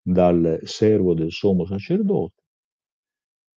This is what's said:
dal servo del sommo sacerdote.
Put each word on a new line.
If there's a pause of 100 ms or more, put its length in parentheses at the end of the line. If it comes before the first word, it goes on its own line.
dal
servo
del
sommo
sacerdote. (1160)